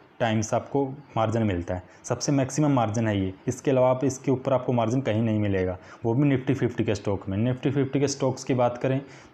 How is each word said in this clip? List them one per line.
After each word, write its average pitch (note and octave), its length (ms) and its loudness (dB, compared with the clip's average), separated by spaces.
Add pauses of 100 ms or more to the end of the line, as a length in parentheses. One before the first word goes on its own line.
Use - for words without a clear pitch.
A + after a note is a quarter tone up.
(200)
टाइम्स A2 340 0
आपको C#3 320 0 (320)
मार्जिन A2+ 260 2
मिलता F2+ 320 -2
है, F2+ 80 -8 (200)
सबसे - 280 -2
मैक्सिमम C#3 420 2
मार्जिन A2+ 340 2
है G#2 120 0
ये। F#2+ 140 -2 (140)
इसके B2+ 240 -2
अलावा B2+ 180 4
आप, C3 140 0
इसके C3+ 280 0
ऊपर C3 220 0
आपको B2+ 200 0
मार्जिन A#2 280 2
कहीं A2 200 0
नहीं A2 180 2
मिलेगा, F#2+ 380 0 (280)
वो A#2 80 2
भी C#3+ 160 4
Nifty C3 260 0
फिफ्टी A#2 280 -2
के A2 120 0
स्टॉक G2 340 -4
में। G2 100 -2
Nifty B2 340 0
फिफ्टी C3+ 260 0
के C#3 100 2
स्टॉक्स C3 340 -2
की C#3+ 120 0
बात A#2+ 220 2
करें C3+ 240 -2 (320)